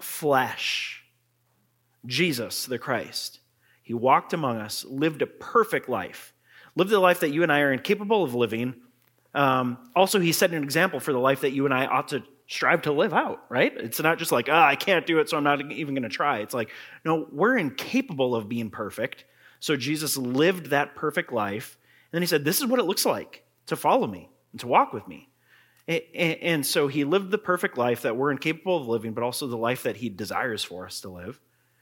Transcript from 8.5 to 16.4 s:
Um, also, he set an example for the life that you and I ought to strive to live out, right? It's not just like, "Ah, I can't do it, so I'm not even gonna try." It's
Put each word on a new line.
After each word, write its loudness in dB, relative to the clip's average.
Um, 2
also, 4
he 2
set 2
an -4
example 0
for -4
the 2
life 2
that 0
you 0
and 2
I 0
ought 0
to -6
strive 2
to 0
live 2
out, -2
right? 2
It's -6
not 2
just -2
like, 2
"Ah, 8
I 6
can't 2
do 4
it, 2
so -2
I'm 0
not 2
even -6
gonna -4
try." 0
It's -6